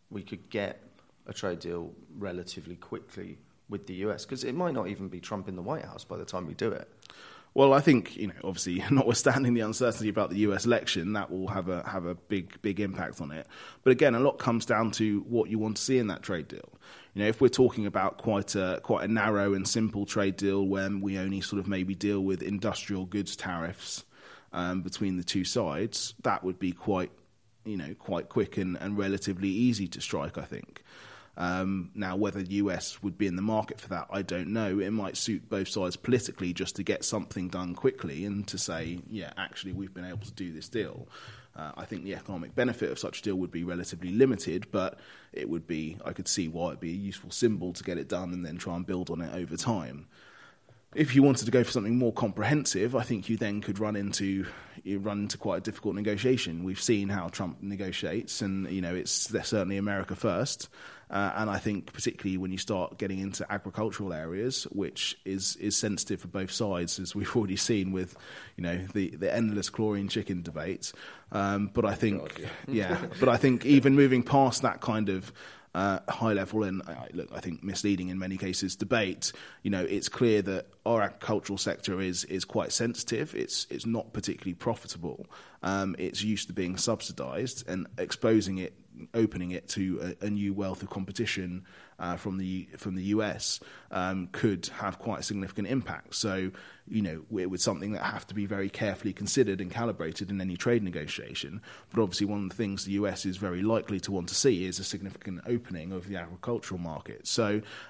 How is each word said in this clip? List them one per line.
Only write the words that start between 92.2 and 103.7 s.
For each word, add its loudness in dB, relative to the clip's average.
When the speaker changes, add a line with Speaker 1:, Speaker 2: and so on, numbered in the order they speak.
Speaker 2:
the, -4
from -6
the -4
U 2
S, -2
um, -2
could 0
have -6
quite -4
a -8
significant -4
impact. -2
So, 0
you 0
know, -2
it 0
was 0
something 0
that -4
have -4
to -8
be 0
very -2
carefully -2
considered 2
and -6
calibrated -4
in -2
any -2
trade 4
negotiation. -6
But 4
obviously 2
one -2
of -4
the -12
things -2
the -4
U 2
S -2
is -2
very -2
likely 2